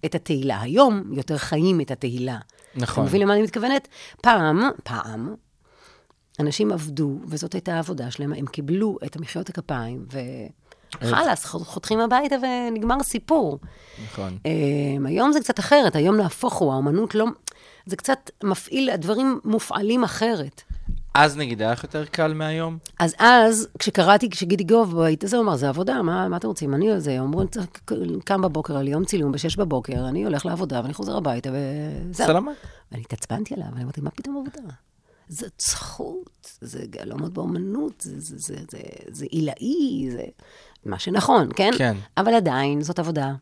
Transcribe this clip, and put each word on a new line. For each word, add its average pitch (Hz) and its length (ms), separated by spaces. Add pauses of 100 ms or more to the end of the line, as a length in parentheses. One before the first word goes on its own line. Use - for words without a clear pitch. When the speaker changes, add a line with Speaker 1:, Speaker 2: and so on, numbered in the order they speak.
Speaker 1:
את 160 100
התהילה. 135 460
היום 202 420 (100)
יותר 143 240
חיים 165 440
את 131 100
התהילה. 123 460 (380)
Speaker 2:
נכון. 120 280
Speaker 1:
אתה - 60
מבין 196 120
למה 202 120
אני 208 80
מתכוונת? 240 460 (340)
פעם, 208 480 (140)
פעם, 113 520 (1040)
אנשים 151 320
עבדו, 151 560
וזאת 156 260
הייתה 185 220
העבודה 151 360
שלהם, 143 220
הם 143 120
קיבלו 180 600
את - 100
המחיאות 156 340
הכפיים, 123 600
ו-, 135 80 (840)
Speaker 2:
אה. 113 60
Speaker 1:
חלאס, - 360
ח-, - 120
חותכים 214 420
הביתה 254 420
ונגמר 240 600
סיפור. 214 560 (440)
Speaker 2:
נכון. 98 420
Speaker 1:
אמ, 143 600
היום 208 260
זה 294 80
קצת 233 200
אחרת, 247 360
היום 170 220
נהפוך 208 360
הוא, 147 200
האומנות 147 420
לא, 220 100 (600)
זה 185 100
קצת - 340 (140)
מפעיל, 233 460
הדברים 214 540
מופעלים 214 600
אחרת. 202 580 (520)
Speaker 2:
אז 143 240
נגיד, 120 240
היה 110 100
לך 120 120
יותר 151 220
קל 156 280
מהיום? 160 440 (220)
Speaker 1:
אז, 165 200
אז, 226 480 (120)
כשקראתי, 202 500
כשגידי 185 340
גוב, 190 360
היית 160 280
זה, 226 100
הוא 240 80
אמר, 180 100
"זה 135 140
עבודה, 190 320
מה, 185 260
מה 175 100
אתם 175 100
רוצים? 156 260
אני 185 180
על 202 80
זה, 143 200
אומרים, 156 280 (800)
קם 196 160
בבוקר, 156 360
על 139 100
יום 151 180
צילום, 151 260
בשש 160 240
בבוקר, 131 520
אני 156 160
הולך 185 220
לעבודה, 170 380
ואני 135 100
חוזר 196 240
הביתה, 135 320
וזהו." 147 800
Speaker 2:
סלמה. 190 240 (400)
Speaker 1:
ואני 117 120
התעצבנתי 110 500
עליו, 180 180
ואני 123 120
אמרתי, 139 180
"מה 147 80
פתאום 277 280
עבודה? 262 360 (560)
זאת 156 220 (100)
זכות, - 880 (100)
זה - 180 (240)
לעמוד 143 300
באומנות, 185 680
זה, - 180
זה, 156 180
זה, - 180 (160)
זה, - 80 (280)
זה 147 180
עילאי, 165 840
זה 120 120 (640)
מה 95 140
שנכון, 202 560
כן? 202 220
Speaker 2:
כן. 113 200 (200)
Speaker 1:
אבל 208 160
עדיין, 143 480
זאת 165 180
עבודה." 151 420